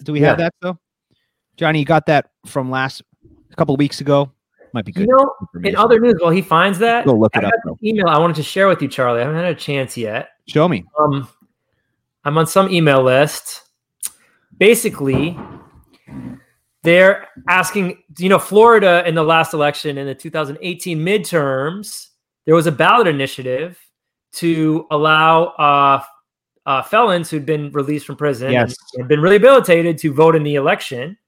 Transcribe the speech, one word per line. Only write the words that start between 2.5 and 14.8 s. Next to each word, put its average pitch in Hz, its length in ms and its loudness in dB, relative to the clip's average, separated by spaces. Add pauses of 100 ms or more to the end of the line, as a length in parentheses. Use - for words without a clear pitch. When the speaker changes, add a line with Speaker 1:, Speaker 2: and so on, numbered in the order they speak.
Speaker 1:
last, 131 320 -6 (480)
a - 60 -20
couple 147 200 0
weeks 143 240 -2
ago? 139 300 0 (420)
Might 113 120 -6
be - 80 -16
good 190 160 -4
Speaker 2:
You 262 80 4
know, 277 240 2
Speaker 1:
information. 180 340 -8
Speaker 2:
in - 20 -4
other 226 220 4
news, 233 220 4
while 170 100 0
he 180 120 2
finds 175 360 0
that, 233 260 0
Speaker 1:
Go 131 100 2
look 110 200 2
Speaker 2:
I - 60 -2
Speaker 1:
it - 20 -4
Speaker 2:
got 196 120 0
Speaker 1:
up, - 100 -2
Speaker 2:
this 165 80 -10
Speaker 1:
though. 214 160 -8
Speaker 2:
email 208 200 0
I 151 100 2
wanted 165 180 0
to 151 80 -6
share 190 240 0
with 180 140 0
you, 139 60 -4
Charlie. 120 320 -2
I 123 40 -2
haven't 151 160 -6
had 180 100 -4
a 156 40 -4
chance 139 420 -8
yet. 113 340 -8 (160)
Speaker 1:
Show 156 220 2
me. 101 160 -4 (140)
Speaker 2:
Um, 139 300 -2 (960)
I'm 147 140 -2
on 160 80 0
some 190 240 0
email 151 320 2
list. 131 600 0 (960)
Basically, 170 800 0 (1400)